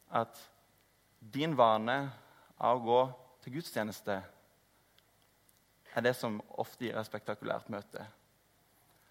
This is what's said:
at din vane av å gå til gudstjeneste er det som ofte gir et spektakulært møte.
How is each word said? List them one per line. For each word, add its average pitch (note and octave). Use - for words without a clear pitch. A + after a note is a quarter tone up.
at -
din D3
vane A2+
av A#2+
å A#2
gå A#2+
til B2+
gudstjeneste G#2
er A#2
det B2
som G#2+
ofte A#2
gir A2
et A2
spektakulært A2
møte. -